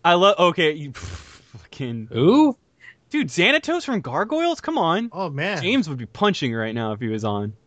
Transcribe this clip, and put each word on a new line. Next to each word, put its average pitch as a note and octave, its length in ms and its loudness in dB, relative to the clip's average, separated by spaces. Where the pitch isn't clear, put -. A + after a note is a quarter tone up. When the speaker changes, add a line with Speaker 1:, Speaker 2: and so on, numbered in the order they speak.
Speaker 1:
I F3 120 6
love. G3 240 6
Okay, E3+ 320 4
you, D3 200 -8
pff, - 100 -16
fucking A#2 520 -8
Speaker 2:
Who? A#3 460 4
Speaker 1:
dude, C#4 180 -2
Xanatos D4 580 0
from A3+ 160 -2
Gargoyles. C4 600 -2
Come D#4+ 160 -4
on. G#3 340 0
Speaker 3:
Oh, F3+ 180 -6
man. D3+ 320 -4
Speaker 1:
James G3+ 260 0
would C#3 100 -8
be A#2+ 100 -10
punching F3 460 0
right A2+ 200 -4
now A2+ 200 -4
if G#2 60 -8
he A#2+ 80 -6
was A2 160 -4
on. G#2 300 -2